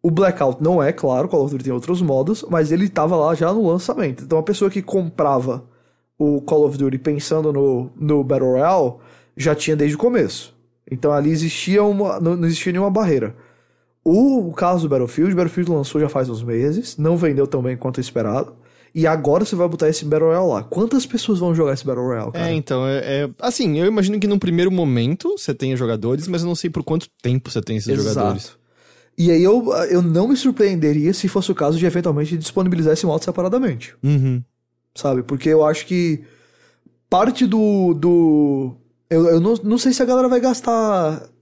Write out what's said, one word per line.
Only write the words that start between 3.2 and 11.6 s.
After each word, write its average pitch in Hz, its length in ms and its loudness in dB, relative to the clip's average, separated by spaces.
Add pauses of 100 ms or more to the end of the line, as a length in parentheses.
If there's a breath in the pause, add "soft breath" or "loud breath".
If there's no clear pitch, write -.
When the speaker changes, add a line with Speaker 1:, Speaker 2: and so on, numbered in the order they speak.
Speaker 1:
já 170 200 0
no 220 120 0
lançamento. 175 600 -2
Então 160 120 0
a 156 60 0
pessoa 196 260 0
que 190 120 -4
comprava 139 840 -2 (560 soft breath)
o 147 220 0
Call 147 240 2
of 139 120 -2
Duty 135 200 -2
pensando 151 560 -2
no, 131 360 0 (100)
no 151 240 2
Battle 127 280 2
Royale 143 440 2 (400 soft breath)
já 151 200 0
tinha 156 200 -2
desde 147 200 0
o - 40 -14
começo. 214 540 0 (380)
Então 139 200 0
ali 147 200 2
existia 165 520 0